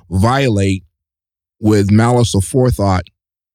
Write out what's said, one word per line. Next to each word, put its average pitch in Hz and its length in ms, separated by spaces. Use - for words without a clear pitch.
violate 98 760
with 104 320
malice 117 420
aforethought 98 680